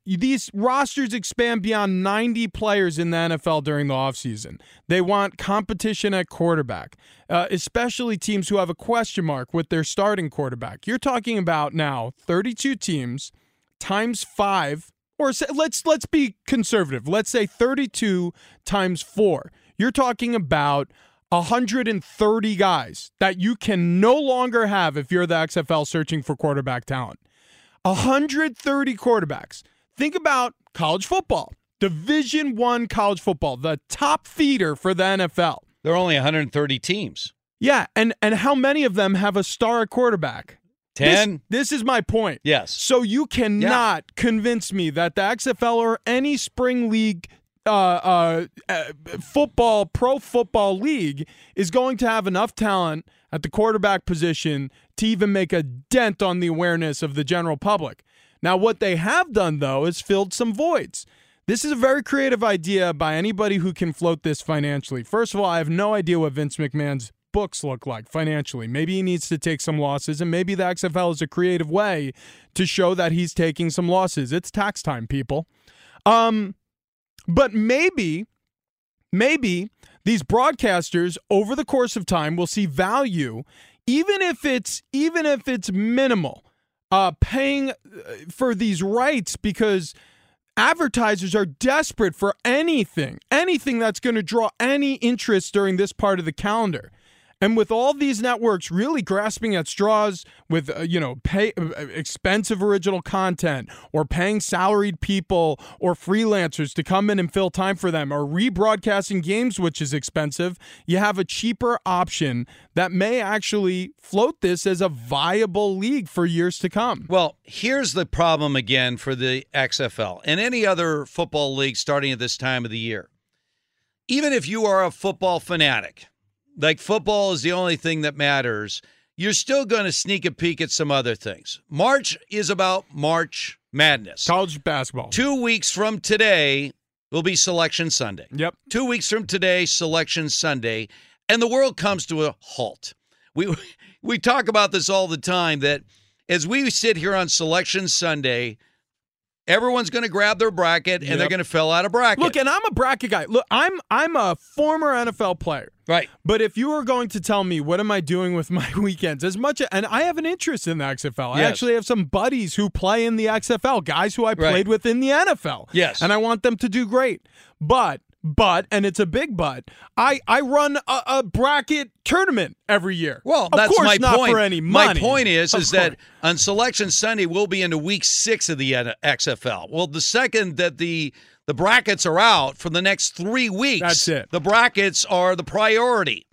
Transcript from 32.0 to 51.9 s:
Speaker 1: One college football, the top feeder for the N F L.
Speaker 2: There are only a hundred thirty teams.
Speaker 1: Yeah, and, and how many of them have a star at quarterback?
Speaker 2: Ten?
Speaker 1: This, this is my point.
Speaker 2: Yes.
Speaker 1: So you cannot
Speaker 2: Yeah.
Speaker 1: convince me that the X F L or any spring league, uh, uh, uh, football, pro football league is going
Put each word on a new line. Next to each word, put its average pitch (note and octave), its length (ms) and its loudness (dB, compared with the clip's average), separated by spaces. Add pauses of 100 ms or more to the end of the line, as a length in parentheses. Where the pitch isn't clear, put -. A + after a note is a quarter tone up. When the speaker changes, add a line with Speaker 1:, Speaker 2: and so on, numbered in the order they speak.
Speaker 1:
One A#3+ 320 0
college G3+ 340 0
football, D3 360 -2
the D3 220 -4 (100)
top D4 380 -2
feeder A#3+ 480 2
for F#3+ 200 -2
the F#3 80 2
N F#3+ 180 2
F F3 160 -4
L. E3+ 240 0 (220)
Speaker 2:
There D#3+ 100 2
are F3 40 2
only F3+ 180 2
a C3+ 80 2
hundred D3+ 280 0
thirty C#3+ 280 -2
teams. F3+ 540 -6 (260)
Speaker 1:
Yeah, B3+ 260 4 (100)
and, A3 280 2
and G#3+ 120 2
how B3 200 2
many C#4 300 2
of G#3 100 0
them G3 180 2
have G3 240 0
a G3 60 2
star A#3 400 0
at - 80 -6
quarterback? G3 640 -2 (380)
Speaker 2:
Ten? E3+ 520 4
Speaker 1:
This, A#3+ 220 0
this C#4+ 100 0
is A3 40 -4
my A#3+ 180 2
point. G#3 420 -2
Speaker 2:
Yes. C#3 280 2
Speaker 1:
So B3+ 320 2
you A#3+ 240 0
cannot G#3+ 800 2
Speaker 2:
Yeah. - 80 -20
Speaker 1:
convince A3+ 580 0
me F3+ 160 -2
that E3 260 -2
the G#3 60 0
X G#3 240 -2
F B3+ 160 -2
L A#3 160 2
or A3+ 300 0
any C4 300 0
spring B3 520 -2
league, G#3+ 380 0 (400)
uh, - 20 4
uh, F3+ 760 2 (220)
uh, E3+ 160 -2 (380)
football, A#3 640 2
pro B3+ 320 0
football G#3 580 0
league F#3+ 520 -2 (280)
is F#3 140 -2
going B3+ 280 2